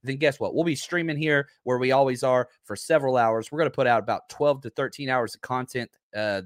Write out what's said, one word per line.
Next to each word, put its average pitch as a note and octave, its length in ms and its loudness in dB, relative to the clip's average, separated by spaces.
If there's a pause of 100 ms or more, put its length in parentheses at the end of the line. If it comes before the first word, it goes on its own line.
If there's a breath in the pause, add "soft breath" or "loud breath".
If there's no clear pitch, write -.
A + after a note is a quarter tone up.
then C3+ 160 -6
guess C#3+ 200 2
what? G2+ 160 -4
We'll D#3+ 100 2
be E3+ 120 0
streaming E3 400 -4
here D3 320 0 (140 soft breath)
where B2 160 0
we B2+ 140 2
always C3+ 300 2
are B2+ 280 2 (140 soft breath)
for G#2 120 -10
several C#3 400 2
hours. A2+ 340 2
We're D3+ 100 -4
gonna D3 100 2
put C3 160 0
out A#2 140 4
about G#2+ 280 -4
twelve C#3+ 320 0
to C3 100 -12
thirteen C3+ 380 -6
hours B2 260 0
of - 60 -20
content, B2+ 500 -6 (240)
uh, G#2 320 -2